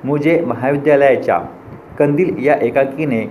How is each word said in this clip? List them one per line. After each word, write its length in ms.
मुजे 360
महाविद्यालयाच्या 960
कंदील 480
या 80
एकांकिकेने 680